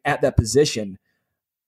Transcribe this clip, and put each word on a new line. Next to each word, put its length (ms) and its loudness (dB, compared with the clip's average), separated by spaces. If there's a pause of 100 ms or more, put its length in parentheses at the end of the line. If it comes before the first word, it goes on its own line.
at 160 -2
that 160 0
position. 600 0 (680)